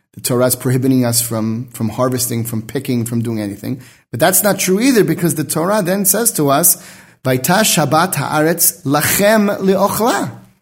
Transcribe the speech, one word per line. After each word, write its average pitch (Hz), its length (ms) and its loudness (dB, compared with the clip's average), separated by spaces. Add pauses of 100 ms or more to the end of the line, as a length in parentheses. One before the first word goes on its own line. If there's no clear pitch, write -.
(120)
the - 80 -20
Torah 123 260 2
is 123 80 0
prohibiting 131 500 2
us 117 160 0
from, 113 500 -4
from 113 180 -4
harvesting, 123 560 -2
from 113 180 -6
picking, 123 420 -4
from 117 160 -4
doing 113 200 -4
anything. 110 420 -8 (300)
But 120 80 -6
that's 180 240 4
not 196 160 0
true 185 180 2
either, 240 240 4
because 160 320 0
the 151 80 -2
Torah 185 400 -2
then 190 220 -2
says 220 300 0
to 143 160 2
us, 156 260 2 (480)
"Vaita 135 400 2
Shabbat 160 480 2
haaretz 151 720 -2
lachem 202 720 2
leochla." 196 800 0 (240)